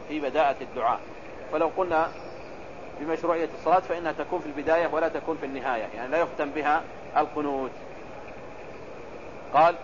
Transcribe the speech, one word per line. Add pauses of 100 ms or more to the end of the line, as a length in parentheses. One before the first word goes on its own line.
في
بداءة
الدعاء. (520)
فلو
قلنا (920)
بمشروعية (100)
الصلاة
فإنها
تكون
في
البداية
ولا
تكون
في
النهاية،
يعني
لا
يختم
بها (340)
القنوت. (1800)
قال: